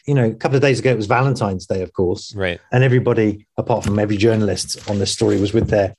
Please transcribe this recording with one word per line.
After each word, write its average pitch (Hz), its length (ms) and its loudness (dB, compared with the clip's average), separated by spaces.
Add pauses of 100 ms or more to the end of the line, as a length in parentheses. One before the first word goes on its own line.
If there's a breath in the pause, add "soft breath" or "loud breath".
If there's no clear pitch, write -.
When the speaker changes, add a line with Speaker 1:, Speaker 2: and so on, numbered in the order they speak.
Speaker 1:
you 143 80 0
know, 123 100 2
a 113 80 0
couple 131 220 -2
of 135 80 2
days 131 160 2
ago, 131 120 2
it 117 60 2
was 107 80 -4
Valentine's 117 600 0
Day, 95 160 -4
of 90 100 -10
course. 92 400 -4
Speaker 2:
Right. 92 260 -4 (120)
Speaker 1:
And 127 120 2
everybody, 113 600 2 (120)
apart 113 260 -2
from 104 160 0
every 104 180 0
journalist 107 720 0
on 104 80 -2
this 95 140 -2
story, 104 280 0
was 101 140 -2
with 113 160 0
their, 101 300 0